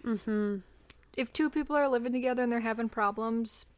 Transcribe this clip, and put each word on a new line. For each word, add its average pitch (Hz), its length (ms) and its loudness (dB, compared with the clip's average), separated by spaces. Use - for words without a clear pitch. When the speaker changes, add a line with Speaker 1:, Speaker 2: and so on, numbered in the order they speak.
Speaker 1:
Mm-hmm. 214 520 0
Speaker 2:
if 254 160 -4
two 311 160 2
people 294 280 -2
are 285 120 4
living 247 240 0
together 254 300 0
and 240 100 2
they're 233 80 0
having 226 280 -2
problems, 220 800 -2